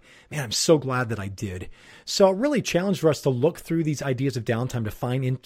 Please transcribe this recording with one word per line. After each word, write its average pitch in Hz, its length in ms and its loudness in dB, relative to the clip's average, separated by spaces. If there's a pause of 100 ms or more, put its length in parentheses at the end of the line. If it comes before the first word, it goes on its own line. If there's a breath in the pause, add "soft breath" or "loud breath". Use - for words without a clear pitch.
(300 soft breath)
man, 143 120 -4
I'm 110 100 -8
so 160 260 6
glad 127 320 -2
that 107 100 -4
I 98 80 -6
did. 95 400 -8 (380 soft breath)
So 196 240 6
it 190 60 0
really 262 260 0
challenged 180 380 0
for 156 100 4
us 139 120 0
to 143 80 2
look 131 280 0
through 165 260 -2
these 147 160 -2
ideas 135 380 -2
of 110 60 -6
downtime, 120 400 -2
to 107 60 -4
find 127 340 -4
in-, 127 220 -2